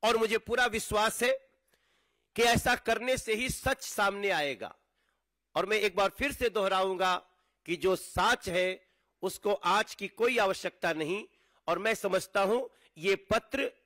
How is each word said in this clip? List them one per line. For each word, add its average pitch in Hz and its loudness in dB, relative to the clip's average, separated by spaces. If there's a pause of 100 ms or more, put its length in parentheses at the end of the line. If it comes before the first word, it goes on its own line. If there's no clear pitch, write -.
और 233 4
मुझे 226 2
पूरा 233 0
विश्वास 214 0
है 254 2 (1000)
कि 226 0
ऐसा 233 4
करने 233 0
से 220 -2
ही 247 -4
सच - -4
सामने 202 -2
आएगा। 143 -4 (800)
और 185 0
मैं 208 0
एक 202 0
बार 196 4
फिर 269 -4
से 240 -2
दोहराऊंगा 190 0 (500)
कि 170 -4
जो 180 2
सच 208 0
है, 185 -2 (360)
उसको 190 -2
आज 196 0
की 196 -8
कोई 240 0
आवश्यकता 185 -2
नहीं। 160 -4 (440)
और 170 0
मैं 214 0
समझता 190 -2
हूं, 233 0 (300)
ये 190 2
पत्र 247 -4 (140)